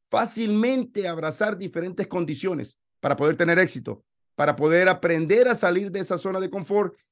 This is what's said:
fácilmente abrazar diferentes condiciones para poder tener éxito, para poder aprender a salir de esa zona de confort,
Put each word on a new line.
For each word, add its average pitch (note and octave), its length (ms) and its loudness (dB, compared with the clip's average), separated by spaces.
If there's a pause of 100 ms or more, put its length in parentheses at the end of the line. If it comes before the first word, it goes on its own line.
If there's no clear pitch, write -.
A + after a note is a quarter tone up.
fácilmente A3 960 -2
abrazar D#3+ 500 -4
diferentes F3+ 500 -6
condiciones E3 680 -6 (220)
para C#3+ 160 -2
poder D#3 220 2
tener E3+ 220 2
éxito, B2+ 440 -2 (320)
para D3 220 2
poder E3+ 320 4
aprender F3 580 4
a A#3 80 2
salir F#3+ 340 0
de F#3+ 120 -6
esa F3+ 160 -4
zona F#3+ 240 -4
de F#3 80 -4
confort, G3 480 -2 (140)